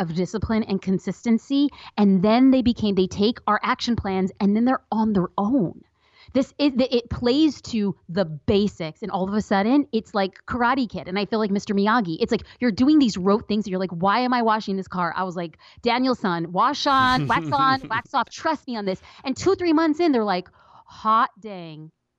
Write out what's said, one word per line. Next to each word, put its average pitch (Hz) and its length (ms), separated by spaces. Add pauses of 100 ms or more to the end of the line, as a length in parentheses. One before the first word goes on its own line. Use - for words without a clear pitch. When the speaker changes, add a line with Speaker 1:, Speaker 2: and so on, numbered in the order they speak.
Speaker 1:
of 170 140
discipline 202 480
and 196 180
consistency. 233 880 (280)
And 196 260
then 240 300
they 254 100
became, 214 320
they 190 140
take 208 380
our 208 160
action 233 340
plans 190 340 (100)
and 202 140
then 226 100
they're 262 280
on 220 220
their 180 220
own. 208 460 (500)
This 262 260
is 285 180
the, 247 200
it - 140
plays 269 520
to 202 340 (120)
the 185 160
basics, 170 760
and - 80
all 190 160
of 196 80
a 214 80
sudden 226 480
it's - 240
like 196 320
Karate 247 420
Kid. 170 200
And 185 100
I 208 60
feel 214 160
like 214 100
Mister 202 240
Miyagi. 202 460
It's 233 100
like 226 140 (160)
you're 247 100
doing 269 300
these 220 180
rote 196 300
things 208 160
and 202 80
you're 185 80
like, 185 100
"Why 196 300
am 247 120
I 247 100
washing 214 340
this 190 100
car?" 175 300
I 185 80
was 180 100
like, 170 240 (240)
"Daniel-san, 233 680
wash 240 340
on, 254 400
wax 285 240
on, 269 320
Speaker 2:
<laughs> - 80
Speaker 1:
wax 226 240
off. 247 160
Trust - 380
me 240 80
on 202 80
this." 190 180 (220)
And 269 120
two, 381 200
three 359 160
months 311 260
in, 339 140
they're 233 100
like, 185 260 (380)
"Hot 220 440 (100)
dang, 165 500 (280)